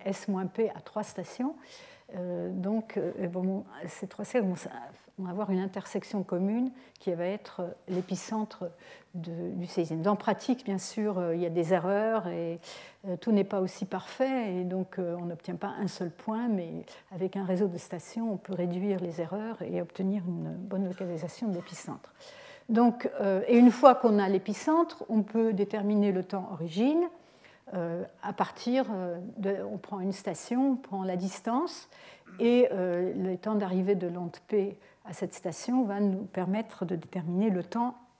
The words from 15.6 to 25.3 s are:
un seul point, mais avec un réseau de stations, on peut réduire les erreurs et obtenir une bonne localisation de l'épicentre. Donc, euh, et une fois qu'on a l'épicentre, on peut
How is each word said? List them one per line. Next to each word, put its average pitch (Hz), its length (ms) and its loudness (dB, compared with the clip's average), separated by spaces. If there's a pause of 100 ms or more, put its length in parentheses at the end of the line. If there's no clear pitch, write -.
un 202 80 0
seul 175 220 -4
point, 226 380 -4
mais 170 360 -2 (300)
avec 185 220 -4
un 196 100 -2
réseau 185 220 2
de 175 100 -4
stations, 214 560 -6
on 185 40 -2
peut 185 180 -8
réduire 180 460 0
les 170 200 -4
erreurs 208 400 -6
et 175 220 -2
obtenir 190 440 -2
une 165 280 -4
bonne 190 320 -4
localisation 180 600 -6
de 196 60 0
l'épicentre. - 580 -10 (580)
Donc, 233 380 6 (140)
euh, 196 260 4
et 233 120 10
une 247 100 12
fois 254 240 12
qu'on 220 240 6
a 196 100 4
l'épicentre, 302 800 2
on 214 120 6
peut 226 320 2